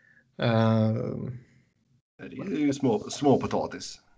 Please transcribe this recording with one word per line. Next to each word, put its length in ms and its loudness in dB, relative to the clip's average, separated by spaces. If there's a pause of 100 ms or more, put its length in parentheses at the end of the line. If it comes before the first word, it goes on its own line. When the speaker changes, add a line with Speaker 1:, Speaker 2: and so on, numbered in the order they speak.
(380)
Speaker 1:
Eh. 560 2 (1400)
Speaker 2:
Det 80 -16
är 220 -6
ju 140 2
små, 260 2
småpotatis. 1000 0 (160)